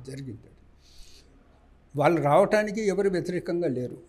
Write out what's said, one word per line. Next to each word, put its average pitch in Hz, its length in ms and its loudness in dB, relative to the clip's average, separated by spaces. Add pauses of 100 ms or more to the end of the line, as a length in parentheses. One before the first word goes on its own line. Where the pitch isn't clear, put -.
(100)
జరిగింది. 135 400 -14 (1500)
వాళ్ళు 151 240 4
రావటానికి 202 680 2
ఎవరు 190 200 0
వ్యతిరేకంగా 175 600 -2
లేరు, 123 280 -6 (120)